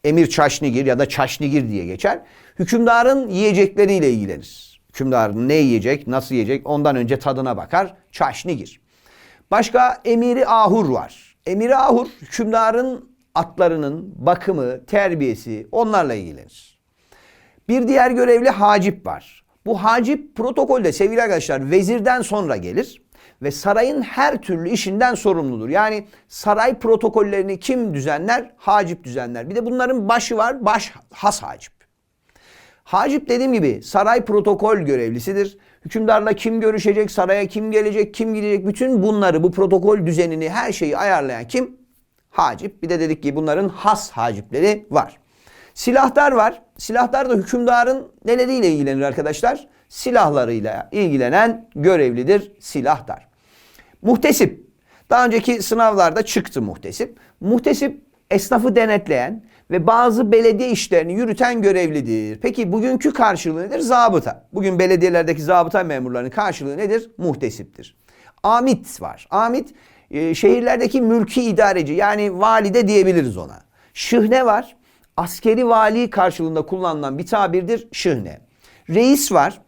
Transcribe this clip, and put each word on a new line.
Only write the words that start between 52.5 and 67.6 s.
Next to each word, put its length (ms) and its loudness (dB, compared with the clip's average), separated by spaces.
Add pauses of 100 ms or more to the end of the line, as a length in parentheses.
silahdar. 680 -4 (760)
Muhtesip. 680 2 (400)
Daha 160 4
önceki 360 0
sınavlarda 640 2
çıktı 360 -4
muhtesip. 560 -8 (220)
Muhtesip 640 0 (300)
esnafı 440 0
denetleyen 680 0 (280)
ve 160 0
bazı 440 2
belediye 380 4
işlerini 440 0
yürüten 480 -2
görevlidir. 800 0
Peki 300 -4
bugünkü 420 -2
karşılığı 480 -2
nedir? 180 -6
Zabıta. 760 0
Bugün 260 -2
belediyelerdeki 640 2
zabıta 420 0
memurlarının 460 -6
karşılığı 480 -6
nedir? 400 -4
Muhtesiptir. 800 -8 (460)